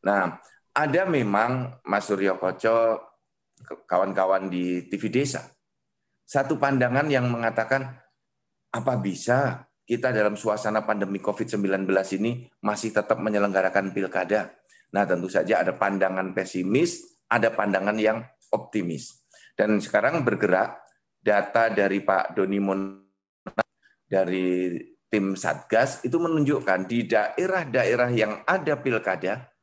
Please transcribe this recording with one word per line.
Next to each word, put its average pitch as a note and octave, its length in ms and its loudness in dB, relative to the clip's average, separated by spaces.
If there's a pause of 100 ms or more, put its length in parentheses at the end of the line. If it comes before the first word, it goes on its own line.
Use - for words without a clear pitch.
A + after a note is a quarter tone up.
Nah, F#2+ 320 0 (400)
ada D#3+ 320 2
memang, B2 800 0
Mas G2+ 160 2
Suryo G2 320 0
Koco, A2+ 640 0 (880)
kawan-kawan F#2+ 560 2
di F2+ 400 -2
T - 80 -6
V G2+ 160 -4
Desa, C3 320 -2 (800)
satu C#3 320 -2
pandangan C#3 560 0
yang B2+ 160 2
mengatakan, A#2+ 720 -2 (720)
"Apa C3 320 0
bisa A#2+ 640 -2 (180)
kita A#2+ 320 -2
dalam G#2 160 2
suasana G#2+ 560 0
pandemi G2 320 -2
covid G#2 240 -2
sembilan G2 400 0
belas F#2+ 320 2
ini A#2+ 320 -4 (160)
masih G#2 280 -2
tetap G#2+ 280 2
menyelenggarakan G2 720 2
pilkada?" F#2+ 560 -2 (480)
Nah, G2+ 140 4
tentu F2+ 160 0
saja F2+ 320 2
ada F2+ 160 0
pandangan F#2+ 580 0
pesimis, F#2+ 960 -2
ada A2+ 240 2
pandangan G2+ 480 0
yang A2 240 0 (320)
optimis. - 720 -6 (320)
Dan G#2+ 240 2
sekarang C3+ 400 0
bergerak, G2 640 0 (320)
data G#2+ 480 2
dari G2 320 2
Pak - 400 0
Doni G2 240 0
Mon-, G2 400 -4 (1040)
dari F#2 720 0 (320)
tim G2 240 0
Satgas A2 720 0
itu B2+ 80 -2
menunjukkan D3 720 0
di A#2 240 -2
daerah-daerah B2 1040 0
yang G#2+ 320 0
ada D3+ 320 0
pilkada A2 720 -4 (120)